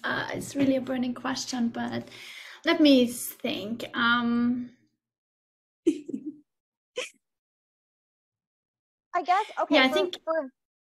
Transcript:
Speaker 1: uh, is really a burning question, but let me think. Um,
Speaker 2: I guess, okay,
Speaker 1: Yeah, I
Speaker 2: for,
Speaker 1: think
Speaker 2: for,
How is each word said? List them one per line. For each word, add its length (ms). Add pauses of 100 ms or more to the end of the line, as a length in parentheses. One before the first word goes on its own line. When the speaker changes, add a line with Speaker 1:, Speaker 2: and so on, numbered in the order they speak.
Speaker 1:
uh, 320
is 220
really 200
a 40
burning 340
question, 540
but 400 (560)
let 160
me 260
think. 800 (100)
Um, 760 (4000)
Speaker 2:
I 80
guess, 220 (180)
okay, 120
Speaker 1:
Yeah, 100
I 40
Speaker 2:
for, 60
Speaker 1:
think 300
Speaker 2:
for, 260 (440)